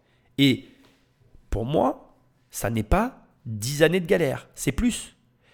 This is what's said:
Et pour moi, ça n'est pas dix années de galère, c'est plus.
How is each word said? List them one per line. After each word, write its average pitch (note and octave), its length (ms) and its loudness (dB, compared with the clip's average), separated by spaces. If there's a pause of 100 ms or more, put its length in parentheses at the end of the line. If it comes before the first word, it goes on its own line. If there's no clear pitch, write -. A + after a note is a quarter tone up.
(400)
Et C#3 260 2 (840)
pour A2 160 -2
moi, G3+ 480 -2 (380)
ça - 180 -4
n'est A2 140 -2
pas G#3+ 400 0 (240)
dix B2 340 -4
années E3 200 4
de E3 40 -6
galère, D#3+ 480 -2
c'est - 180 -4
plus. - 440 -2 (380)